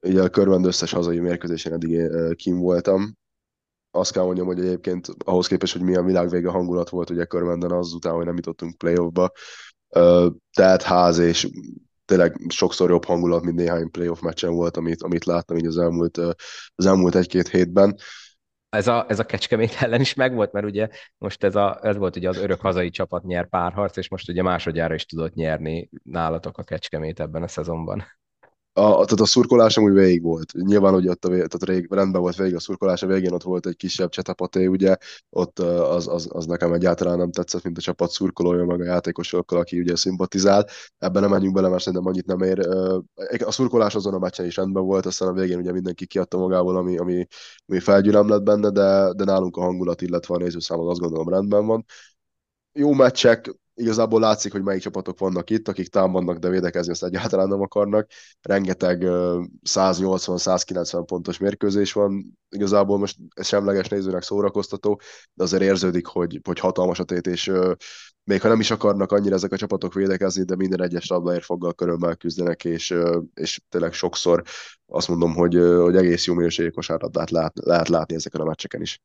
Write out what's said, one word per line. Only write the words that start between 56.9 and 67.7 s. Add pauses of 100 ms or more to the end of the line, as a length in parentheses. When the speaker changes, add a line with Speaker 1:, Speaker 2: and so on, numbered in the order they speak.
Speaker 1:
azt
egyáltalán
nem
akarnak. (340)
Rengeteg,
ö, (200)
száznyolcvan,
százkilencven
pontos
mérkőzés
van. (120)
Igazából
most (160)
ez
semleges
nézőnek
szórakoztató, (320)
de
azért
érződik,
hogy,
hogy
hatalmas
a
tét,
és,
ö, (500)